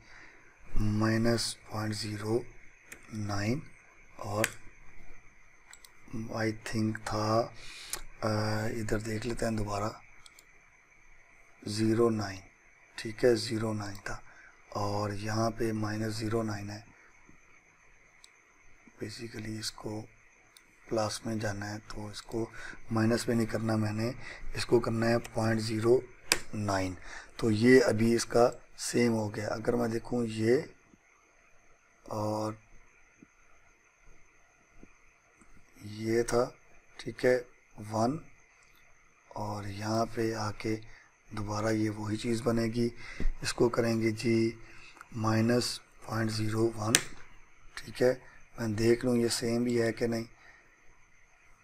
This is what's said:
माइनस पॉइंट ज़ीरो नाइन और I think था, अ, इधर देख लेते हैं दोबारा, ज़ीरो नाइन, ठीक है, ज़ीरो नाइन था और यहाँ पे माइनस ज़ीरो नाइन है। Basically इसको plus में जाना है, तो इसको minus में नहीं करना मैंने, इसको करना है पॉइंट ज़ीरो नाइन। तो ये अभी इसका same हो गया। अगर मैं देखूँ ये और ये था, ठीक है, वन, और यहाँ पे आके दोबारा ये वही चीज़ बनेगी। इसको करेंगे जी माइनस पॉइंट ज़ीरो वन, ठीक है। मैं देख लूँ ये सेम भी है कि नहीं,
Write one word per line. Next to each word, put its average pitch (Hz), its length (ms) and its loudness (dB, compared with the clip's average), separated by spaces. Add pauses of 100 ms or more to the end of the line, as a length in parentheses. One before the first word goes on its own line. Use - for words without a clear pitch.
(760)
माइनस 110 800 4 (160)
पॉइंट 107 220 -4
ज़ीरो 107 500 -2 (720)
नाइन 104 480 -2 (580)
और 104 260 0 (1700)
I 113 360 -2 (160)
think 110 300 0
था, 110 420 0 (840)
अ, 110 60 0 (400)
इधर 107 280 -2
देख 110 300 -4
लेते 117 200 -2
हैं 113 100 0
दोबारा, 104 460 -4 (1700)
ज़ीरो 110 420 4
नाइन, 101 280 -4 (600)
ठीक 113 260 -4
है, 120 120 8
ज़ीरो 110 360 -2
नाइन 107 240 -6
था - 260 -10 (540)
और 104 380 -2
यहाँ 107 360 0
पे 113 220 -2
माइनस 107 420 -2
ज़ीरो 113 280 0
नाइन 104 280 -6
है। 104 140 -12 (2250)
Basically 110 560 -10
इसको 107 420 -8 (880)
plus 107 380 -2
में 113 120 -2
जाना 104 280 -4
है, 104 120 -6
तो 104 320 -10
इसको 113 400 -6 (420)
minus 113 360 4
में 120 80 2
नहीं 113 100 2
करना 110 300 0
मैंने, 110 380 0 (420)
इसको 117 240 4
करना 113 260 0
है 117 120 4
पॉइंट 113 420 0
ज़ीरो 113 420 4 (520)
नाइन। 95 420 0 (420)
तो 117 120 2
ये 123 300 10
अभी 113 340 4
इसका 117 480 4 (160)
same 120 340 2
हो 110 160 0
गया। 107 200 -6
अगर 117 260 0
मैं 120 160 2
देखूँ 117 360 -2
ये 110 480 2 (1400)
और 107 480 -4 (3250)
ये 110 360 0
था, 120 320 2 (460)
ठीक - 240 -6
है, 127 120 8 (440)
वन, 110 400 0 (1160)
और 104 320 -6
यहाँ 107 380 0
पे 113 280 -2
आके 110 420 -2 (580)
दोबारा 104 360 -2
ये 110 180 2
वही 107 280 -4
चीज़ 113 260 -2
बनेगी। 117 500 0 (500)
इसको - 260 2
करेंगे 113 440 2
जी 113 460 2 (580)
माइनस 110 640 2 (280)
पॉइंट 110 220 -2
ज़ीरो 110 460 0
वन, 107 160 -2 (840)
ठीक - 240 -6
है। 127 200 0 (380)
मैं 110 140 -4
देख 117 300 2
लूँ 123 140 2
ये 117 100 2
सेम 117 360 -2
भी 123 120 0
है 113 160 2
कि 117 160 -2
नहीं, 117 160 -4 (1400)